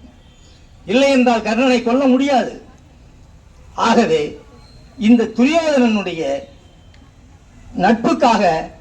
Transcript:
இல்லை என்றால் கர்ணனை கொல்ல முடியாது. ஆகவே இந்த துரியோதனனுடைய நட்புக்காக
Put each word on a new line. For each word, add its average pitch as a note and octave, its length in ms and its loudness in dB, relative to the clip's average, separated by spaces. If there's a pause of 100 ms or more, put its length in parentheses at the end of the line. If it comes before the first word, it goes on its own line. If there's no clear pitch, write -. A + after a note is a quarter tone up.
(840)
இல்லை C4 240 2
என்றால் A#3+ 380 2
கர்ணனை A#3+ 360 0
கொல்ல B3+ 220 0
முடியாது. C4 480 0 (1200)
ஆகவே F#3+ 460 0 (760)
இந்த A3+ 260 2
துரியோதனனுடைய A#3 1000 0 (1600)
நட்புக்காக A3+ 640 0 (400)